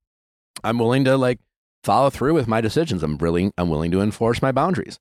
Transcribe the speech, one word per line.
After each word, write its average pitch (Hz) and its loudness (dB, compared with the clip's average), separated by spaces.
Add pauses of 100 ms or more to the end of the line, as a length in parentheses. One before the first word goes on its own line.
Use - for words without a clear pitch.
(640)
I'm 113 -2
willing 123 2
to, 131 4
like, 127 0 (420)
follow 127 2
through 139 0
with 139 0
my 113 2
decisions. 113 -2
I'm 76 -2
really, 85 0
I'm 87 0
willing 80 -2
to 92 0
enforce 113 -2
my 135 0
boundaries. 147 -2